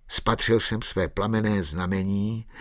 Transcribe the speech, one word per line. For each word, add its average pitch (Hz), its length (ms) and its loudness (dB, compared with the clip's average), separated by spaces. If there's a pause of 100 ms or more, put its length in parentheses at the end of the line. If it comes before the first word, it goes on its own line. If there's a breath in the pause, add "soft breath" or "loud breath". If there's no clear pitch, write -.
spatřil - 520 2
jsem - 220 -2
své 92 260 0
plamenné 107 560 0
znamení, 98 840 -2 (140 loud breath)